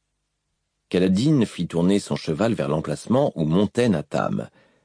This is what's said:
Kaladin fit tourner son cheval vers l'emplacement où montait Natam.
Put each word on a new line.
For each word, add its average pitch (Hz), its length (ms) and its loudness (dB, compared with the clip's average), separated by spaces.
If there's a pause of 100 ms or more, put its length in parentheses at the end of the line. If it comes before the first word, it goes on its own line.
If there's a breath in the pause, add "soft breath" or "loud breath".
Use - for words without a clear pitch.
(880)
Kaladin 101 560 2
fit 87 220 -6
tourner 90 320 2
son - 160 -6
cheval 90 380 -2
vers 71 160 -4
l'emplacement 80 640 0
où 82 100 -2
montait 92 440 2
Natam. 60 600 -2 (360 soft breath)